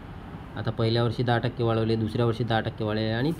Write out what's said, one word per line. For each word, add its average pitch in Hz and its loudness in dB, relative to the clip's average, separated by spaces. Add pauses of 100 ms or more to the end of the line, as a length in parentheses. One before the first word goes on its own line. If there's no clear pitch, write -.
(600)
आता 107 -2
पहिल्या 117 2
वर्षी 120 0
दहा 120 2
टक्के 120 -2
वाढवले, 113 2
दुसऱ्या 110 2
वर्षी 117 2
दहा 113 2
टक्के 113 -4
वाढवले 107 0
आणि 123 0